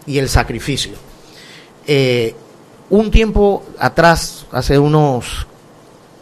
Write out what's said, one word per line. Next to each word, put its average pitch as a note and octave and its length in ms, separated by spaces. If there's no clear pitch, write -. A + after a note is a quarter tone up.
y C#3 100
el C3+ 140
sacrificio. A#2+ 720
Eh, B2+ 460
un G#3+ 220
tiempo G#3 520
atrás, E3 720
hace C3+ 260
unos D3 680